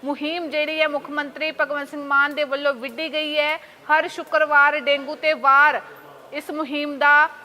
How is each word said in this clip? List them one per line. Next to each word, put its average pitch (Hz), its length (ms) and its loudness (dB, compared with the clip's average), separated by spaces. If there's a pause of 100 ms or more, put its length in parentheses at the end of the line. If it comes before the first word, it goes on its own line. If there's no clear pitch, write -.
ਮੁਹਿੰਮ 294 460 -6
ਜਿਹੜੀ 302 300 -2
ਹੈ 311 80 2
ਮੁੱਖ 285 220 -6
ਮੰਤਰੀ 294 400 -6
ਭਗਵੰਤ 285 380 -4
ਸਿੰਘ 294 160 -12
ਮਾਨ 285 300 2
ਦੇ 294 100 0
ਵੱਲੋਂ 285 300 -2
ਵਿੱਢੀ 254 380 -8
ਗਈ 302 260 -2
ਹੈ। 302 180 0
ਹਰ 320 520 -2
ਸ਼ੁੱਕਰਵਾਰ 294 720 2
ਡੇਂਗੂ 285 360 -2
ਤੇ 311 180 0
ਵਾਰ 277 480 4 (520)
ਇਸ 294 180 -10
ਮੁਹਿੰਮ 294 480 -6
ਦਾ 294 300 6 (160)